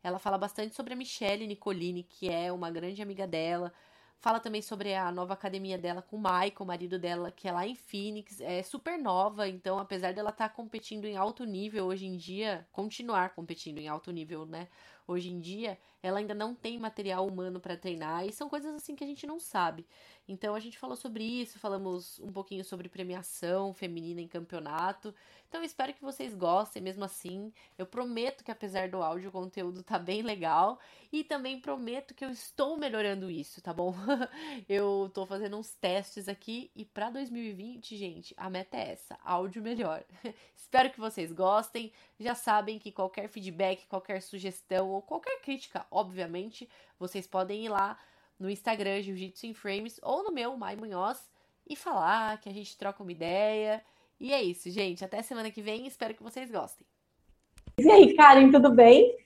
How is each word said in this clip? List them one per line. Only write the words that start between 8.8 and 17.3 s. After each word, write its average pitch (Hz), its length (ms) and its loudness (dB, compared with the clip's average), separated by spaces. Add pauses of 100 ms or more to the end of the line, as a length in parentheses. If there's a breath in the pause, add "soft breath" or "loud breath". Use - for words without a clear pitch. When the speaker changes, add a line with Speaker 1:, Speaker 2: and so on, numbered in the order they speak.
Speaker 1:
nova, 208 500 -2
então, 190 300 -4
apesar 190 360 -6
dela 208 180 -6
tá 214 180 -6
competindo 220 560 -12
em 208 100 -8
alto 226 300 -4
nível 208 400 -6
hoje 190 220 -6
em 185 100 -10
dia, 180 540 -8
continuar 208 640 -4
competindo 165 420 -12
em 151 100 -12
alto 160 240 -10
nível, 160 360 -10
né? 165 200 -14 (400)
Hoje 180 220 -6
em 180 100 -10
dia, 190 380 -10 (260)
ela 190 160 -4
ainda 208 140 -8
não 220 200 -6
tem 240 260 -10
material 196 480 -6
humano 185 340 -8